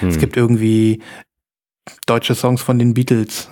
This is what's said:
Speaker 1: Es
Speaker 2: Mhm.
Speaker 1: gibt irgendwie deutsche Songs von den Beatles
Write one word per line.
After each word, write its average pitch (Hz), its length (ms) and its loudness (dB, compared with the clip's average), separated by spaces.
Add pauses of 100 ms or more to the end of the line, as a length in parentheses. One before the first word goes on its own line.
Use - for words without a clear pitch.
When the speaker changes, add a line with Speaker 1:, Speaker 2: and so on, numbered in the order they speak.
Speaker 1:
Es 90 160 0
Speaker 2:
Mhm. 78 40 -2
Speaker 1:
gibt - 180 -2
irgendwie 110 640 2 (1040)
deutsche 117 280 0
Songs 123 260 0
von 123 180 0
den 120 140 2
Beatles 117 600 -2